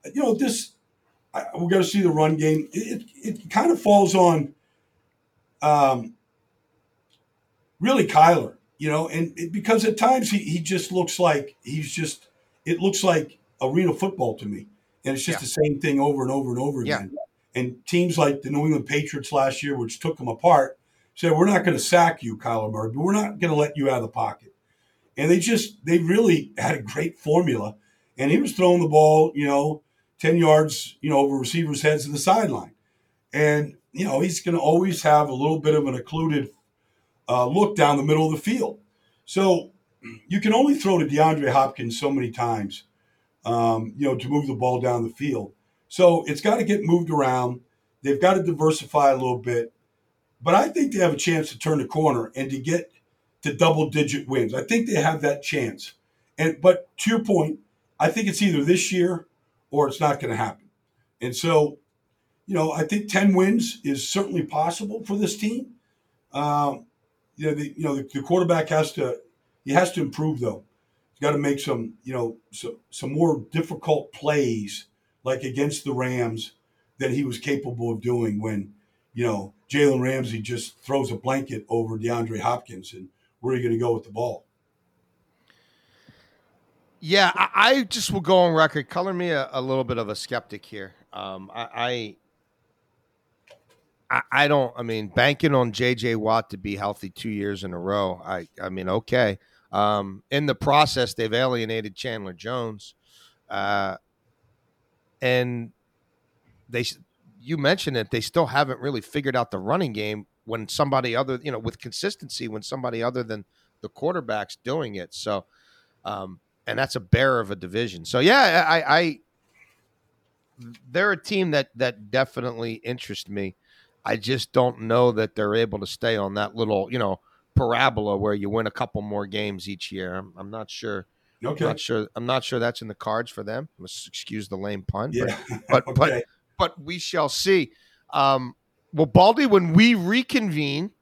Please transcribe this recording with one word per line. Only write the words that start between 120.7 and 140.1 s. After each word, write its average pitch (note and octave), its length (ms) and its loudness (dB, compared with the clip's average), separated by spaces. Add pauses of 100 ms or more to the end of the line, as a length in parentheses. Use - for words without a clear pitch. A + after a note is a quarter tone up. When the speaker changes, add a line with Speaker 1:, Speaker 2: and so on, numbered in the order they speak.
Speaker 2:
they're F#3+ 240 0
a F3 100 -4
team F#3+ 280 -2
that, C#3+ 240 0
that A2 360 -4
definitely A#2+ 640 -2
interests A#2 540 -10
me. G2 280 -6 (480)
I A2 120 -2
just A2+ 360 -4
don't B2 300 2
know A#2 300 4
that A2 220 -2
they're G#2 200 -2
able A2 260 0
to G2 60 -8
stay A2+ 300 -2
on G2 180 -4
that G#2 200 -4
little, G#2+ 360 0
you B2 80 -4
know, G2 220 -2 (340)
parabola A#2 640 0
where G#2 180 0
you G2+ 160 -6
win A2 160 -2
a G#2 40 -2
couple A2+ 300 -8
more G#2 260 -6
games G2+ 420 -8
each G2 240 -12
year. F#2 220 -8
I'm, F#2+ 220 -12
I'm G2 140 -16
not A2 200 -14
sure. G2+ 360 -10 (380)
Speaker 1:
Okay. D3 200 -4
Speaker 2:
I'm - 60 0
not A2 100 -6
sure. G#2+ 360 -6
I'm A#2+ 100 -8
not B2+ 180 -2
sure B2+ 140 -4
that's A#2+ 240 -4
in A2 60 -14
the G#2 60 -14
cards A2+ 360 -6
for G#2+ 120 -14
them. A#2 260 -10 (100)
Let's - 280 -16
excuse G#2+ 420 -12
the G2 80 -10
lame G2 260 -8
pun, A2+ 300 -6
Speaker 1:
Yeah. A#2 260 -4 (140)
<laughs> - 160 -12
Speaker 2:
but, B2+ 180 4
but, - 20 -6
Speaker 1:
Okay. B2+ 100 -8
Speaker 2:
but, - 260 2 (320)
but E3 260 -2
we E3+ 160 -10
shall D#3 300 -2
see. F#3 440 2 (380)
Um, C3+ 440 2 (380)
well, D#3+ 140 2
Baldy, G#3+ 380 6
when F#3 280 4
we A3+ 220 8
reconvene F3+ 1080 -2